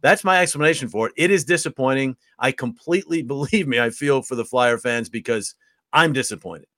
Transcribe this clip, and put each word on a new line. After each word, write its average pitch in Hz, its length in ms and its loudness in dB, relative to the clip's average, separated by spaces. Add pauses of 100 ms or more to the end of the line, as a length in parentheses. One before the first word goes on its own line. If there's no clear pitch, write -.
that's 165 220 4
my 185 180 4
explanation 151 460 0
for 110 200 -2
it. - 100 -6
It 170 120 2
is 185 140 4
disappointing. 135 720 -2 (240)
I 127 120 0
completely, 165 720 -4
<laughs> - 20 -8
believe 143 440 -2
me, 120 120 0
I 120 100 2
feel 135 320 0
for 127 140 -8
the 117 100 -4
Flyer 123 320 2
fans 117 320 -4
because 113 460 -6 (360)
I'm 156 220 4
disappointed. 90 540 -6 (100)